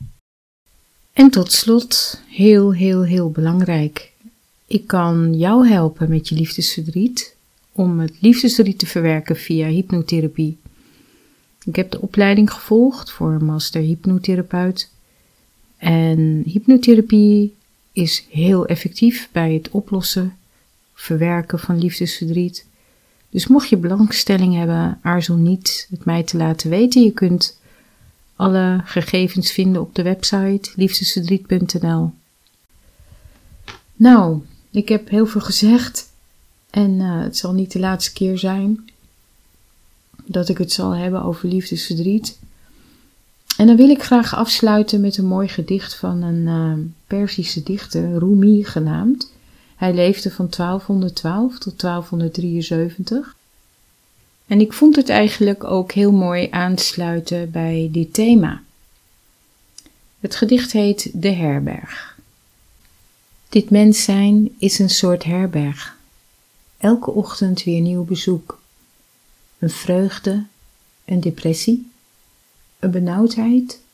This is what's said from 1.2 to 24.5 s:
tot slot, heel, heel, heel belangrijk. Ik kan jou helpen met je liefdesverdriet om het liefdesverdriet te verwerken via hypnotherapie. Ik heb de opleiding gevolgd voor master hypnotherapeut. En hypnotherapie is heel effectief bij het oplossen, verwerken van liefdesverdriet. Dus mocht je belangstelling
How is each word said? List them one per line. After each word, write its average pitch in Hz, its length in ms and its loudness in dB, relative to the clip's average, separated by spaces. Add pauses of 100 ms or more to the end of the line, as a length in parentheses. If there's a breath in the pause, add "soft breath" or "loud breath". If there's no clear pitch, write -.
tot 185 220 0
slot, - 760 0
heel, 202 460 4
heel, 185 300 0
heel 175 280 0
belangrijk. 160 800 -2 (540)
Ik - 220 -4
kan 170 500 0
jou 220 300 4
helpen 160 420 2
met 160 200 -2
je 160 60 -2
liefdesverdriet 165 1000 -4 (360)
om 180 280 0
het 160 220 -6
liefdesverdriet 220 580 4
te 190 60 0
verwerken 160 500 -2
via 160 320 -4
hypnotherapie. 160 920 -2 (1080 soft breath)
Ik 160 120 -8
heb 185 160 -4
de - 100 -10
opleiding 202 500 2
gevolgd 247 600 0
voor 156 320 -2
master 156 380 -4
hypnotherapeut. 180 1080 -2 (880)
En 160 680 0
hypnotherapie 208 1120 4 (360)
is - 380 -4
heel 180 360 2
effectief - 640 0
bij 165 220 0
het 160 160 -4
oplossen, 185 680 -4 (560)
verwerken 170 640 -2
van 170 200 -2
liefdesverdriet. 175 840 -4 (640)
Dus - 180 -6
mocht 269 220 4
je 214 80 4
belangstelling 185 800 0